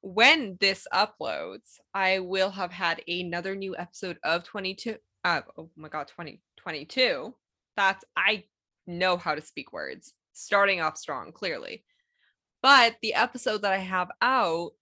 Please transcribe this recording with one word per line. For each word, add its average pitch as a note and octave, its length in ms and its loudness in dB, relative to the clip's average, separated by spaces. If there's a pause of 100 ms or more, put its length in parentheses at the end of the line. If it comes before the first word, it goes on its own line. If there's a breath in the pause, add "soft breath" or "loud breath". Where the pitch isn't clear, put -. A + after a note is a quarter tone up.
when G#3+ 580 4
this G3 320 0
uploads, G#2 840 -2 (180)
I F#3+ 240 2
will F#3+ 320 0
have F#3 220 -6
had F3 360 -4
another F3 480 -4
new G3 220 -8
episode F3 460 -8
of F3 200 0
twenty-two, F#3+ 520 -8 (280)
uh, E3+ 180 0 (140)
oh E3 200 -16
my D#3 120 -18
God, D3+ 200 -8
twenty - 340 -14 (160)
twenty-two. E3+ 800 -2 (420)
That's, G3 260 2 (140)
I G3 280 2 (420)
know F3+ 300 2
how E3+ 180 -2
to D3+ 60 -8
speak - 300 -16
words. - 440 -12 (180)
Starting G3 480 2
off D#3 160 -2
strong, - 340 -10
clearly. - 520 -8 (800)
But B3+ 380 8
the A3 140 -2
episode A3 480 0
that G3 100 2
I F#3+ 60 0
have F#3 300 -2 (120)
out F#3+ 600 2